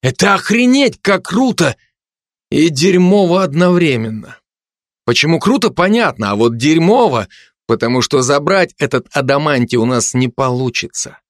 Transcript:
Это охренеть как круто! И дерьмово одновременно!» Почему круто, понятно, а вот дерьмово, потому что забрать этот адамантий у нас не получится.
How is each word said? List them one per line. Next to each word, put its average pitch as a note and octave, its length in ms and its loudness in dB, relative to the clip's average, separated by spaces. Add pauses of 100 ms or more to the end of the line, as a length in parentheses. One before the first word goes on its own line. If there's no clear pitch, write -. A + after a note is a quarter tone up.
Это F#3+ 320 0
охренеть B3 680 0
как F#3+ 240 -2
круто! F#3 500 -2 (760)
И D#3 200 2
дерьмово F3+ 720 2
одновременно!» D3 960 -2 (680)
Почему C#3+ 340 0
круто, A3+ 320 0
понятно, F3 600 0
а G2+ 40 -2
вот A#2 220 0
дерьмово, D#3+ 720 2 (380)
потому A#2 340 0
что C3 220 0
забрать D3 560 0
этот C3 340 -4
адамантий C#3 640 0
у A2+ 80 2
нас A#2+ 300 -2
не B2+ 140 0
получится. B2+ 880 -6 (120)